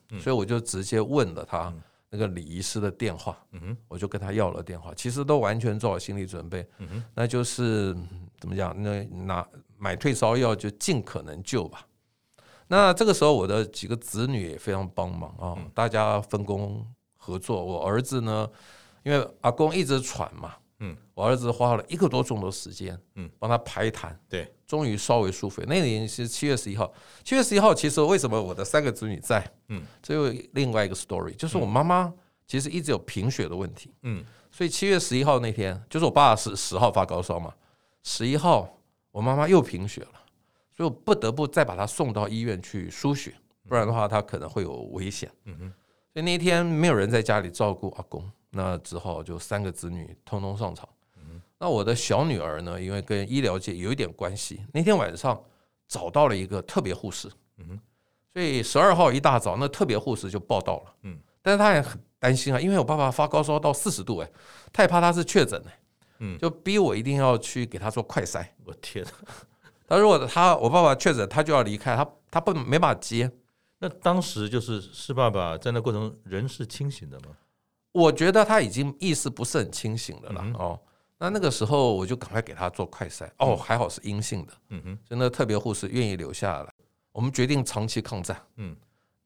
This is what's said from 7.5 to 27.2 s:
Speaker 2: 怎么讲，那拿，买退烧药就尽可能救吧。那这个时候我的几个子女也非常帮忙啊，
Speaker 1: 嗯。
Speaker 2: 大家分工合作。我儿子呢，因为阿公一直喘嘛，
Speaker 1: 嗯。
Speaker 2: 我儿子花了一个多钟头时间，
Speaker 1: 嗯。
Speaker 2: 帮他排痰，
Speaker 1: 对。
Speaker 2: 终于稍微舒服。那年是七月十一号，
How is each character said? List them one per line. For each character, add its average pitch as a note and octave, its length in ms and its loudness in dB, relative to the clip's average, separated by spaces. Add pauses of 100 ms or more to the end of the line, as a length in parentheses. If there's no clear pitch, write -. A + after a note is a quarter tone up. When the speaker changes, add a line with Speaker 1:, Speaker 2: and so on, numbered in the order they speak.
Speaker 2:
怎 - 100 -12
么 F#2 80 -6
讲， F#2 240 -2
那 G#2 240 -4
拿， F2+ 420 -6 (300)
买 G2+ 200 -4
退 C#3 180 0
烧 A2+ 220 2
药 A#2+ 180 2
就 G#2 160 -4
尽 C3 320 -2
可 - 200 -10
能 D#2 200 -12
救 G2 260 -4
吧。 - 180 -20 (800)
那 F#3 280 6
这 G3+ 100 2
个 G#3 80 8
时 - 120 4
候 D3+ 100 8
我 F#2+ 120 2
的 G#2 180 2
几 - 220 -10
个 A2 100 -4
子 A2+ 300 -4
女 G#2 240 -4
也 C#2+ 80 -10
非 - 140 -4
常 F#2+ 220 -4
帮 F#2 160 -2
忙 E2+ 220 -8
啊， F2 260 -8
Speaker 1:
嗯。 E2 160 -12
Speaker 2:
大 A2+ 140 2
家 G#2+ 320 2
分 G2+ 240 -4
工 G2+ 420 -6 (300)
合 - 220 -10
作。 G2+ 240 -4
我 F2 220 -4
儿 G2+ 160 2
子 B2+ 200 -4
呢， A2 280 -2 (540)
因 C#3+ 100 -2
为 C3+ 160 2 (120)
阿 A#2+ 100 2
公 D#3 240 2
一 F#3 100 2
直 C3 160 0
喘 B2 340 -6
嘛， - 200 -14 (240)
Speaker 1:
嗯。 F#2+ 180 -10 (160)
Speaker 2:
我 F#2+ 120 -4
儿 B2 120 4
子 A#2+ 140 0
花 A#2+ 260 2
了 - 120 -4
一 - 80 -8
个 D3+ 120 4
多 B2+ 140 2
钟 A2+ 180 -4
头 F#2+ 100 -4
时 F2+ 200 -10
间， F#2 280 -10 (180)
Speaker 1:
嗯。 F2+ 120 -12 (100)
Speaker 2:
帮 A2 120 -4
他 A#2 80 4
排 A2+ 320 -4
痰， E2+ 260 -8 (120)
Speaker 1:
对。 F2 220 -8 (160)
Speaker 2:
终 D3+ 180 -2
于 G#2+ 120 0
稍 A#2+ 220 2
微 F#2+ 120 2
舒 G2 180 -6
服。 - 180 -10
那 F3+ 160 2
年 A2 260 0
是 A#2+ 180 -6
七 B2+ 200 -4
月 C#3 100 2
十 G2+ 160 -6
一 - 20 -6
号， G#2+ 160 -2 (320)